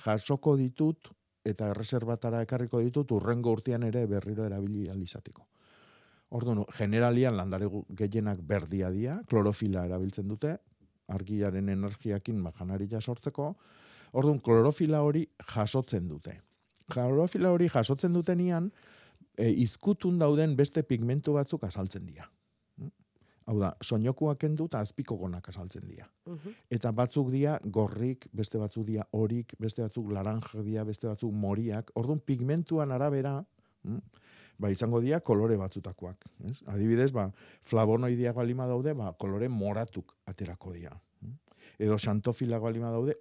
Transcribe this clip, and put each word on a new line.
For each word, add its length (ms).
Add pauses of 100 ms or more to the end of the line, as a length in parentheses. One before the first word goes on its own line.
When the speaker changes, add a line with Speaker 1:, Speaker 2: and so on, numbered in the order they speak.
Speaker 1:
jasoko 540
ditut 540 (340)
eta 240
erreserbatara 720
ekarriko 400
ditut 300
hurrengo 420
urtean 300
ere 240
berriro 380
erabili 440
ahal 120
izateko. 440 (880)
Orduan, 300 (100)
generalian 640
landare 320
gu-, 220
gehienak 500
berdia 500
dira, 360
klorofila 600
erabiltzen 440
dute, 240 (560)
argiaren 580
energiakin, 760
ba, 140
janaria 460
sortzeko. 480 (640)
Orduan, 260
klorofila 640
hori 220 (180)
jasotzen 640
dute. 300 (520)
Klorofila 600
hori 160
jasotzen 480
dutenian, 560 (640)
e, 160
izkutun 680
dauden 360
beste 280
pigmentu 500
batzuk 340
azaltzen 400
dira. 220 (1160)
Hau 120
da, 220
soinokuak 580
kendu 300
eta 100
azpiko 380
gonak 320
azaltzen 360
dira. 220 (200)
Speaker 2:
Mhm. 280 (140)
Speaker 1:
Eta 240
batzuk 380
dira 340
gorrik, 680
beste 260
batzuk 300
dira 240
horik, 460
beste 240
batzuk 320
laranja 500
dira, 220
beste 220
batzuk 260
moriak. 640
Orduan, 260
pigmentuan 720
arabera, 520 (400)
mm, 140 (640)
ba, 100
izango 320
dira 200
kolore 360
batzutakoak, 720 (180)
ez? 220
Adibidez, 440
ba, 200 (320)
flavonoideak 720
baldin 220
badaude, 360
ba, 200
kolore 360
moratuk 640 (140)
aterako 460
dira. 200 (840)
Edo 180
xantofilak 640
baldin 220
badaude, 380